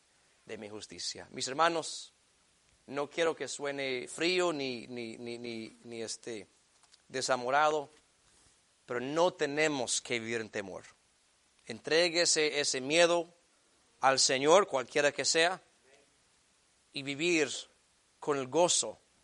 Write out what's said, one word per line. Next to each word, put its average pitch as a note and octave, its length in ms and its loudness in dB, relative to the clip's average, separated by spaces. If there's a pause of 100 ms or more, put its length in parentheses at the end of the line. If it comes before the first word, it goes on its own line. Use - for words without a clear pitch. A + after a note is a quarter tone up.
(460)
de A2 120 -12
mi G#2 120 -12
justicia". F#2+ 640 -12
Mis - 180 -8
hermanos, D#3+ 640 -2 (720)
no C3+ 240 -4
quiero E3 260 0
que C3+ 140 -6
suene C#3 580 -4
frío F3+ 460 2
ni, C3 340 -4
ni, A#2+ 300 -10
ni, A#2+ 200 -8
ni, A#2 460 -10
ni, A#2 180 -10
este, G#2+ 460 -10 (640)
desamorado, C3+ 840 0 (920)
pero A#2+ 160 -4
no D#3+ 320 2
tenemos D3 640 0
que A#2+ 220 -4
vivir A#2 180 -4
en A2 100 -8
temor. F#2+ 360 -10 (800)
Entregue D#3+ 560 2
ese, D3+ 400 2
ese C3+ 180 -2
miedo E3+ 560 4 (680)
al C3 160 6
Señor, D3 480 6
cualquiera C#3 460 0
que C#3 140 -4
sea, E3 360 2 (1300)
y C#3+ 100 -8
vivir C#3+ 480 0 (640)
con D3 200 -2
el C3 100 -4
gozo B2+ 500 2 (260)